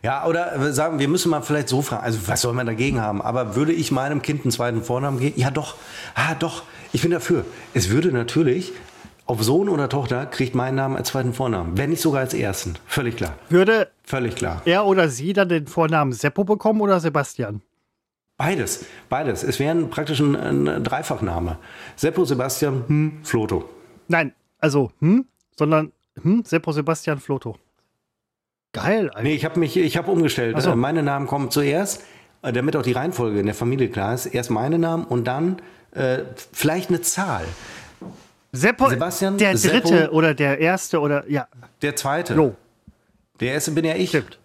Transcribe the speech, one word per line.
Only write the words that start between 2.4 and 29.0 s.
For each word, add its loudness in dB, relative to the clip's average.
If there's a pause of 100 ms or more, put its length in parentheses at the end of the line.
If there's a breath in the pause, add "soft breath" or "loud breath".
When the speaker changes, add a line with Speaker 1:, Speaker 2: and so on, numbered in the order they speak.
Speaker 1:
soll 0
man -2
dagegen 0
haben? -2
Aber -2
würde 2
ich 0
meinem 0
Kind -4
einen 2
zweiten -2
Vornamen -2
geben? -2
Ja, 2
doch. -6 (380 loud breath)
Ah, -2
doch. -4 (300 loud breath)
Ich 0
bin 2
dafür. 0 (300 loud breath)
Es 0
würde 4
natürlich 0 (540 loud breath)
auf -2
Sohn 2
oder 0
Tochter -2
kriegt -4
meinen 0
Namen 0
als -4
zweiten -2
Vornamen. -2
Wenn 0
nicht 0
sogar 2
als -4
ersten. -4 (120)
Völlig -2
klar. -4 (160)
Speaker 2:
Würde 4 (160)
Speaker 1:
Völlig -2
klar. -4
Speaker 2:
er 4
oder 4
sie -4
dann 2
den 0
Vornamen 2
Seppo 0
bekommen 2
oder 4
Sebastian? -2 (800)
Speaker 1:
Beides. -2 (240 loud breath)
Beides. -2
Es -2
wäre 2
ein, 0
praktisch -4
ein, 4
ein 0
Dreifachname. -2 (360 loud breath)
Seppo, 0
Sebastian, 0
hm, 2 (100)
Floto. 0 (400)
Speaker 2:
Nein, 2 (260)
also, 2 (100)
hm, 4 (320)
sondern, 2 (300)
hm, 2
Seppo, -2
Sebastian, -2
Floto. -6 (1160)
Geil, 0